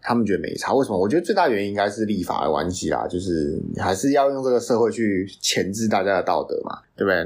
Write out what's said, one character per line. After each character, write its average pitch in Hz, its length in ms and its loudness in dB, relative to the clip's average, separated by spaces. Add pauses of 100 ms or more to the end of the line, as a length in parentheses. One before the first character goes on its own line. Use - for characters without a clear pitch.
他 120 140 -2
们 117 100 2
觉 98 80 0
得 85 60 2
没 - 160 -6
差。 - 180 -2
为 135 100 4
什 127 80 -2
么？ 98 80 0
我 92 80 2
觉 113 80 0
得 170 80 4
最 208 120 0
大 180 120 4
原 107 160 2
因 101 60 -2
应 101 60 -6
该 101 160 0
是 113 160 -2
立 101 160 -2
法 - 220 -4
的 78 60 0
关 78 200 0
系 92 180 -4
啦， 65 180 -2
就 87 140 -4
是 80 400 -2 (160)
还 95 180 0
是 139 180 0
要 139 180 4
用 135 120 -4
这 131 60 0
个 123 100 4
社 113 220 0
会 117 100 4
去 104 380 0 (140)
钳 90 280 -2
制 110 160 -2
大 104 160 2
家 98 140 2
的 87 60 2
道 85 200 0
德 - 220 -4
嘛， - 140 -10 (180)
对 98 80 0
不 98 60 2
对？ 87 160 2